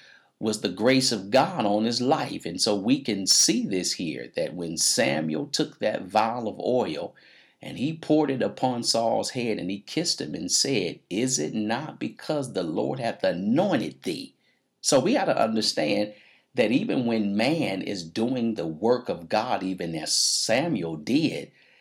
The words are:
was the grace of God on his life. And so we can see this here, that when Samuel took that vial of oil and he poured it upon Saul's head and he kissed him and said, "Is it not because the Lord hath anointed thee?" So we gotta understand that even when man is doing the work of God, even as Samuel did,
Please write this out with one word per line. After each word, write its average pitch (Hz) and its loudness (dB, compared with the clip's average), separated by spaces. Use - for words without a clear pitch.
was 107 -2
the 104 0
grace 123 4
of 98 -4
God 139 2
on 107 2
his 117 0
life. 127 0
And 85 -6
so 107 2
we 113 2
can 98 -2
see 220 4
this 92 -2
here, 64 -6
that 80 -2
when 85 -6
Samuel 147 0
took - -2
that 107 -2
vial 110 0
of 95 -8
oil 92 0
and - -12
he 127 -2
poured 156 2
it 135 -2
upon 117 -2
Saul's 113 0
head 117 -2
and - -4
he 101 -6
kissed - -4
him 156 -6
and - -8
said, 104 0
"Is 120 0
it 147 -2
not 113 -4
because 135 -6
the - -2
Lord 127 -2
hath 117 -4
anointed 104 0
thee?" - -6
So - 4
we 165 4
gotta - 2
understand 113 0
that 113 4
even 135 2
when 110 0
man 113 0
is 92 -6
doing 113 -2
the 82 -4
work 107 0
of 85 -6
God, 107 0
even 87 -4
as 76 -4
Samuel 110 0
did, 95 0